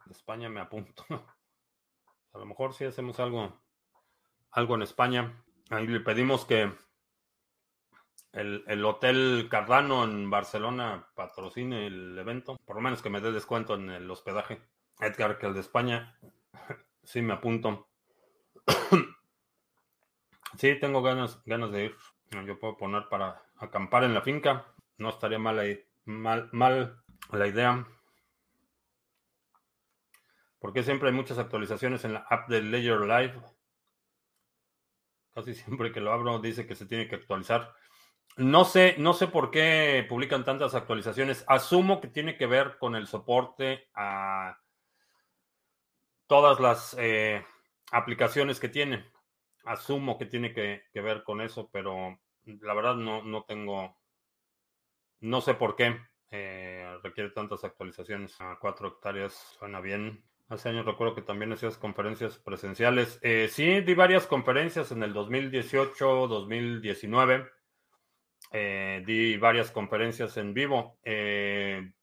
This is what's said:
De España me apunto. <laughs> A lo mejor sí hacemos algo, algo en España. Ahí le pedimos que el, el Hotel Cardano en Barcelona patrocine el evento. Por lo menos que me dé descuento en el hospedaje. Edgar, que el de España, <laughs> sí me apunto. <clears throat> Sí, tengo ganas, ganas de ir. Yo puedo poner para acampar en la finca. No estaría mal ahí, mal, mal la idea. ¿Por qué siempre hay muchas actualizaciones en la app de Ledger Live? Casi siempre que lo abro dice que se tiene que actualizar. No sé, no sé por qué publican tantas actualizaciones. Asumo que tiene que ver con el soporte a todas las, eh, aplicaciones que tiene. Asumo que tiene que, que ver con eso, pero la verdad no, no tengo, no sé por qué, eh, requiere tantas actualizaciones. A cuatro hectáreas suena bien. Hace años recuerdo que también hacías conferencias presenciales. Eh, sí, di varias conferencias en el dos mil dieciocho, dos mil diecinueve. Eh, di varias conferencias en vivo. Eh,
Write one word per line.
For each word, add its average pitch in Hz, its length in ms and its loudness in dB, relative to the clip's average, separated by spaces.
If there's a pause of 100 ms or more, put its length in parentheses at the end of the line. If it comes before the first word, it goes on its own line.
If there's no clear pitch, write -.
De - 80 -20
España 113 340 -12
me 107 100 -12
apunto. 101 500 -14
<laughs> - 1200 -18
A 104 60 -18
lo 101 60 -16
mejor 131 300 -8
sí 139 100 -10
hacemos 123 360 -8
algo, 117 360 -4 (920)
algo 120 240 0
en 110 80 0
España. 123 640 -2 (240)
Ahí 110 200 -2
le 117 100 0
pedimos 120 460 0
que 107 280 2 (1600)
el, 104 380 -8
el 104 160 -2
Hotel 127 640 4
Cardano 123 540 2
en 104 260 -4
Barcelona 107 840 -4
patrocine 104 720 -8
el 92 280 -12
evento. 120 480 -10
Por 101 120 -12
lo 110 60 -6
menos 123 200 -4
que 104 80 -6
me 101 100 -4
dé 113 120 -2
descuento 110 420 -4
en 98 160 -8
el 90 180 -12
hospedaje. 98 540 -8 (380)
Edgar, 107 380 -2
que - 80 -6
el 98 80 -2
de 95 60 -6
España, 117 560 -2 (360)
<laughs> - 500 -18
sí - 180 -6
me 113 140 0
apunto. 110 540 -4 (800)
<clears throat> - 500 2 (1400)
Sí, 139 220 6
tengo 139 220 0
ganas, 127 420 0
ganas 113 260 -4
de 101 160 -2
ir. 107 100 -10 (500)
Yo 98 120 -10
puedo 110 200 -8
poner 101 320 -4
para 98 320 -6 (140)
acampar 104 480 0
en 117 100 2
la 104 80 0
finca. 139 420 0 (320)
No 110 140 -6
estaría 110 280 -4
mal 110 200 -2
ahí, 101 260 -4 (220)
mal, 113 440 -4
mal 127 520 2 (280)
la 101 160 0
idea. 120 400 2 (2750)
¿Por 101 140 -8
qué 123 100 0
siempre 135 280 0
hay 123 40 2
muchas 131 220 -4
actualizaciones 117 720 -4
en 110 80 -4
la 107 60 -8 (100)
app 117 180 0
de 113 140 2
Ledger 117 380 0
Live? 123 380 2 (2000)
Casi 117 180 -10
siempre 117 380 -6
que 113 80 -6
lo 104 120 0
abro 120 260 0
dice 113 280 -6
que - 80 -10
se 101 120 -18
tiene 113 220 -6
que 104 80 -8
actualizar. 107 580 -2 (640)
No 143 260 10
sé, 185 320 8
no 156 160 4
sé 175 140 2
por 156 240 2
qué 156 580 4
publican 127 380 -2
tantas 135 280 0
actualizaciones. 120 720 -2
Asumo 180 540 6
que 135 80 -10
tiene 151 300 -6
que 131 80 0
ver 131 320 2
con 117 180 -2
el 107 100 -6
soporte 131 840 -2
a 98 680 -6 (1700)
todas 143 320 8
las, 120 400 2
eh, 107 460 0 (480)
aplicaciones 120 680 2
que 120 100 -4
tiene. 139 420 -4 (540)
Asumo 131 500 -4
que 123 80 -8
tiene 117 300 -6
que, 101 360 -6
que 104 120 -10
ver 107 200 -4
con 104 200 -6
eso, 110 280 -10
pero 95 480 -8 (280)
la 104 260 -8
verdad 113 220 0
no, 110 280 -4
no 107 220 -8
tengo, 101 500 -8 (1300)
no 120 220 0
sé 135 100 2
por 110 240 0
qué, 120 240 2 (300)
eh, 92 720 -12
requiere 101 260 -8
tantas 104 340 -8
actualizaciones. 98 800 -12
A 92 180 -12
cuatro 101 300 -6
hectáreas 98 460 -8 (240)
suena 101 240 -12
bien. 104 420 -8 (240)
Hace 113 200 -8
años 113 180 -4
recuerdo 113 300 -2
que 104 60 -12
también 107 300 -6
hacías 117 240 -6
conferencias 107 640 -6
presenciales. 117 840 0
Eh, 113 280 4
sí, 175 300 4
di 180 140 4
varias 185 340 8
conferencias 139 640 0
en 113 100 -4
el 104 100 -4
dos 104 160 -4
mil 131 220 -2
dieciocho, 131 800 2
dos 104 180 -2
mil 117 340 -4
diecinueve. 123 680 2 (1040)
Eh, 98 520 -4
di 110 340 2
varias 117 340 4
conferencias 113 640 -2
en 101 180 -6
vivo. 131 480 -2
Eh, 101 880 -4 (120)